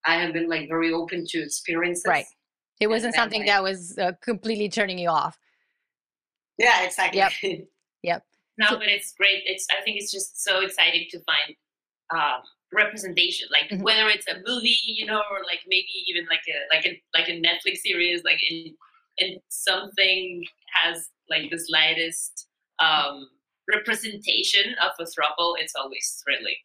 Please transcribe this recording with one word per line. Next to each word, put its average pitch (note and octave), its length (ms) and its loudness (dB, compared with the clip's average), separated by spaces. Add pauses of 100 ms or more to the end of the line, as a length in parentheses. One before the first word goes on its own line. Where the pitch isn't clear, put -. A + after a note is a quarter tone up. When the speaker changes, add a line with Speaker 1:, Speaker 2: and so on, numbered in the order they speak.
Speaker 1:
I E3 160 4
have E3 120 -2
been, E3 140 0
like, D#3 220 -2
very E3 240 0
open E3+ 360 -4
to E3 120 -4
experiences. F3 680 -4
Speaker 2:
Right. D#3 180 2 (540)
It A3 60 2
Speaker 1:
And G#3+ 60 2
Speaker 2:
wasn't A3+ 220 0
Speaker 1:
then, A#3+ 80 4
Speaker 2:
something A3 200 0
Speaker 1:
like G3+ 80 0
Speaker 2:
that G3 140 6
was, F#3+ 340 -4
uh, F3+ 140 0 (100)
completely G#3 480 -2
turning F#3+ 300 -2
you F3 100 2
off. D3+ 280 0 (1200)
Speaker 1:
Yeah, A3+ 260 6
exactly. F3+ 360 0
Speaker 2:
Yep. F#3+ 120 6 (400)
Speaker 1:
<laughs> - 320 -20
Speaker 2:
Yep. E3+ 200 -2 (340)
Speaker 3:
No, G#3+ 120 4
Speaker 2:
So A#3+ 80 2
Speaker 3:
but G#3+ 100 -2
it's G3+ 260 0
great. G3 320 2
It's, F#3+ 200 -4 (120)
I - 60 -4
think G#3 160 -4
it's G3+ 120 -6
just - 320 -6
so F#3+ 180 2
exciting E3+ 500 2
to E3+ 120 -12
find, D3+ 320 0 (580)
um, C#3+ 280 0 (320)
representation, F#3+ 800 0
like, D3 180 2
Speaker 2:
Mm-hmm. G3+ 140 -4
Speaker 3:
whether A3 240 6
it's G#3 200 2
a E3+ 80 -2 (100)
movie, A#3 400 2
you A3 200 -4
know, G#3+ 160 0 (100)
or, G3 140 -4
like, F3 220 -4
maybe F#3 200 2 (200)
even, F3 220 -2
like, E3 180 2
a, D3+ 280 0
like, D#3 100 2
a, F3 160 -2 (160)
like, E3 120 2
a E3+ 120 -6
Netflix F3 360 -2
series, F3 460 0
like, D#3+ 160 2 (100)
in, E3 240 -8 (440)
in F#3+ 200 -2 (120)
something F#3+ 960 0 (280)
has, E3 360 0 (200)
like, D#3 220 -2
the E3+ 80 -4
slightest, E3 880 0 (320)
um, C#3+ 480 2 (420)
representation G#3 1120 0
of F#3 180 2
a E3 40 -6
throuple, E3 540 0
it's D#3+ 180 -6
always - 480 -6
thrilling. B2 420 -2